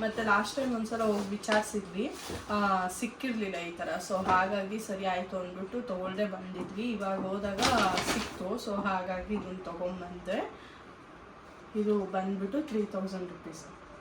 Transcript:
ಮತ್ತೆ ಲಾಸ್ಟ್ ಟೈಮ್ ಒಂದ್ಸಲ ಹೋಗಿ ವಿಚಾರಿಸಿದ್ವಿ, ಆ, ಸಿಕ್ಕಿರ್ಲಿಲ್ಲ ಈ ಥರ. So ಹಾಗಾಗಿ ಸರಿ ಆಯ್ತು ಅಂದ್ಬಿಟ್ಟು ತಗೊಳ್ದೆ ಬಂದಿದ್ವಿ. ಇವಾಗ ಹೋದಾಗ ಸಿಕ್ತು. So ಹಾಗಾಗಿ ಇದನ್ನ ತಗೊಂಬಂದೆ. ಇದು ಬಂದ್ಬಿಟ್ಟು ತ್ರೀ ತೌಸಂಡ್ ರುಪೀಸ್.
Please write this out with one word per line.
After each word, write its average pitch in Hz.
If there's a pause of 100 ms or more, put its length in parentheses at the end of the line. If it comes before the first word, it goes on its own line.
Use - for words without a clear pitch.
ಮತ್ತೆ 220
ಲಾಸ್ಟ್ 214
ಟೈಮ್ 254
ಒಂದ್ಸಲ 226
ಹೋಗಿ 208
ವಿಚಾರಿಸಿದ್ವಿ, 214 (340)
ಆ, 196
ಸಿಕ್ಕಿರ್ಲಿಲ್ಲ 220
ಈ 170
ಥರ. 170 (200)
So 190
ಹಾಗಾಗಿ 196
ಸರಿ 196
ಆಯ್ತು 185
ಅಂದ್ಬಿಟ್ಟು 185
ತಗೊಳ್ದೆ 185
ಬಂದಿದ್ವಿ. 196
ಇವಾಗ 196
ಹೋದಾಗ 196 (540)
ಸಿಕ್ತು. 202
So 202
ಹಾಗಾಗಿ 185
ಇದನ್ನ 185
ತಗೊಂಬಂದೆ. 180 (1200)
ಇದು 208
ಬಂದ್ಬಿಟ್ಟು 190
ತ್ರೀ 214
ತೌಸಂಡ್ 185
ರುಪೀಸ್. 165 (340)